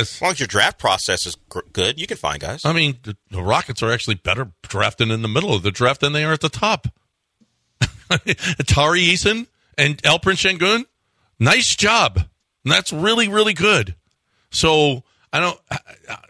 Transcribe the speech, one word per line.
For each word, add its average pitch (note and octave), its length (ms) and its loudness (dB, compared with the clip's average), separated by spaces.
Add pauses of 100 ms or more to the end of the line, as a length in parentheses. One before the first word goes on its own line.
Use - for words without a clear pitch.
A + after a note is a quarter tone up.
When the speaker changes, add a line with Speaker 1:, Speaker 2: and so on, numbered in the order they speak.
(160)
Speaker 1:
as - 60 -14
long F3+ 100 0
as D#3 80 -6
your C3 80 -4
draft A#2 300 0
process F#2+ 480 0
is F2+ 100 -10 (120)
gr-, - 120 -10 (120)
good, A2+ 260 -2
you F3 80 -8
can A3+ 120 -8
find D3 200 -4
guys. C#3 280 -8
Speaker 2:
I D#3+ 80 0
mean, D3 300 0
the, G#2+ 120 -10 (140)
the F#2 120 -6
Rockets B2 400 -2
are A2+ 80 0
actually A#2 260 -2
better A2 340 -4 (120)
drafting G#2 480 -2
in A2 120 -2
the A2 60 -2
middle D3+ 260 0
of F#2+ 80 -2
the G2+ 80 -2
draft B2 320 0
than C#3+ 100 0
they D3+ 120 -2
are D#3 100 0
at D3+ 80 -4
the D#3 80 0
top. G#3+ 380 -2 (920)
<laughs> - 60 0 (800)
Tari D#3 340 4
Eason G3 460 2 (320)
and D3 240 2
Alperen E3+ 340 2
Şengün, F#3+ 480 0 (540)
nice F#3 360 2
job. G3+ 440 2 (460)
And C3 80 0
that's F#3 200 0
really, G#3+ 360 2
really G#3+ 260 2
good. D#3 400 0 (560)
So D3+ 520 2 (300)
I C#3+ 80 0
don't, F3 180 -2 (120)
I, - 80 -6 (320)
I, A2+ 80 -12 (120)